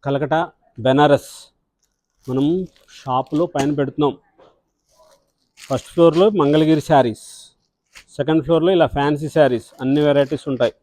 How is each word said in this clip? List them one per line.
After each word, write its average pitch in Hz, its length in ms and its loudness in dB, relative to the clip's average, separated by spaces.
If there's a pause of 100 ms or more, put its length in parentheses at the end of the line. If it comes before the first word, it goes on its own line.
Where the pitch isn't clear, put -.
కలకటా, 147 340 -2 (460)
బెనారస్ 143 460 2 (960)
మనం 135 160 -2 (520)
షాప్లో 131 560 -4
పైన 139 160 -2 (100)
పెడుతున్నాం. 143 340 -4 (1500)
ఫస్ట్ 131 260 -8
ఫ్లోర్లో 170 340 4 (140)
మంగళగిరి 151 480 2
శారీస్, 123 360 2 (920)
సెకండ్ 156 280 -2
ఫ్లోర్లో 165 320 2
ఇలా 160 100 2 (100)
ఫ్యాన్సీ 147 400 -2
శారీస్ 127 300 2 (160)
అన్ని 139 240 0
వెరైటీస్ 143 440 0
ఉంటాయి. 123 320 -2